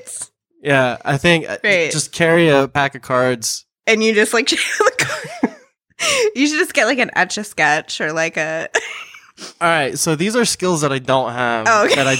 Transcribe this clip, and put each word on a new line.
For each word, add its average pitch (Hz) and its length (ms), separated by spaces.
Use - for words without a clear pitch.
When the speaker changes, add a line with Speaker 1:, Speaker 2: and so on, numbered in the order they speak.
Speaker 1:
Yeah, 135 420
I 143 120
think, 165 320
uh, - 160
Speaker 2:
Right. 180 260
Speaker 1:
just 151 220
carry 165 360
a 139 200
pack 139 260
of 123 80
cards. 127 600
Speaker 2:
And 220 180
you 220 100
just, 214 200
like, 226 140
<laughs> - 20
share - 80
the 466 200
card. - 580
You 269 120
should 302 120
just 339 160
get, 254 120
like, 254 120
an 226 160
Etch-a-Sketch 160 840
or, 156 120
like, 160 240
a 160 360
<laughs> - 880
Speaker 1:
All 170 80
right, 147 300
so 165 180
these 202 200
are 240 80
skills 180 380
that 143 100
I 135 60
don't 131 340
have 117 360
Speaker 2:
Oh, 214 180
okay. - 80
Speaker 1:
that 135 120
I 135 120